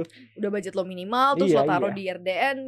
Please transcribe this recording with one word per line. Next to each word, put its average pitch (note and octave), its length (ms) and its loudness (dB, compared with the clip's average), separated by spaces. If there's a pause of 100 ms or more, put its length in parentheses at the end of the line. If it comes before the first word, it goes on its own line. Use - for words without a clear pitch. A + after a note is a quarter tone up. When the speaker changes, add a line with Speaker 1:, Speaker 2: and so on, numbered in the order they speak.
(380)
Speaker 1:
Udah G#3 160 -4
budget F#3+ 240 -6
lo F3+ 80 0
minimal, G3 480 0
terus G3 160 2
Speaker 2:
Iya, D3+ 80 6
Speaker 1:
lo C#3 80 6
taruh F#3 240 2
Speaker 2:
iya. G3 80 -8
Speaker 1:
di G3 80 -8
R F3+ 160 -6
D F3+ 80 -6
N, B3+ 380 0